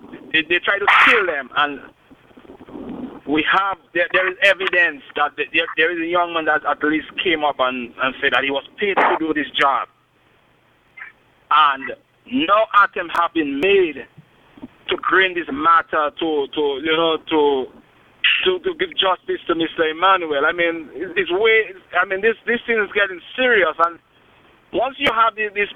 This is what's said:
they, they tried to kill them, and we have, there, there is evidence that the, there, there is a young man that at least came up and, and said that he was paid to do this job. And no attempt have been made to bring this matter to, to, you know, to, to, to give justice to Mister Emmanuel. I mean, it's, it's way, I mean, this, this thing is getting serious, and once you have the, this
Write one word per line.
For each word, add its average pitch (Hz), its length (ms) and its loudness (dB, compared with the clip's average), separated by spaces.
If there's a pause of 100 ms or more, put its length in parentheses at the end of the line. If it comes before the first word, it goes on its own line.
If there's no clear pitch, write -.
(320)
they, 160 160 2
they 175 100 0
tried 202 200 -2
to 196 80 -2 (180)
kill 233 220 4
them, 143 300 -6
and 143 240 0 (1500)
we 151 240 0
have, 190 240 0 (160)
there, 170 200 0
there 185 200 2
is 185 100 -14
evidence 175 600 2 (120)
that 147 220 -2
the, 147 160 -4
there, 160 140 0 (100)
there 160 160 2
is 170 80 -6
a 165 100 -4
young 175 220 0
man 160 140 -2
that 151 180 0
at 143 180 -2
least 151 240 -2 (160)
came 160 220 0
up 143 140 0
and, 127 340 -2 (100)
and 131 180 -2
said 139 120 0
that 127 120 2
he 139 60 -4
was - 140 -4 (140)
paid 196 180 -2
to - 240 2
do 156 140 -2
this 147 200 -2
job. 131 340 0 (1600)
And 139 420 2 (400)
no 180 320 2 (180)
attempt 180 380 -2
have 170 140 0
been 139 260 -2
made 170 460 2 (840)
to 185 80 -2 (120)
bring 185 260 2
this 170 180 -6
matter 156 680 2
to, 151 300 -2
to, 151 140 -4 (200)
you 156 140 0
know, 160 220 2 (100)
to, 143 380 2 (800)
to, 185 200 0
to 185 160 -4
give 175 160 -4
justice 185 500 -2
to 175 80 -2
Mister 165 300 -2
Emmanuel. 160 600 2
I 165 60 2
mean, 170 420 -2
it's, 165 200 -10
it's 180 160 -2
way, 214 460 2 (240)
I 185 60 0
mean, 196 160 -4
this, 220 140 2 (100)
this 233 200 0
thing 226 140 0
is 196 140 -4
getting 190 260 -2 (160)
serious, 214 480 2
and 170 160 -4 (720)
once 247 260 -2
you 277 140 0
have 220 240 2
the, 214 180 -4
this 202 220 -2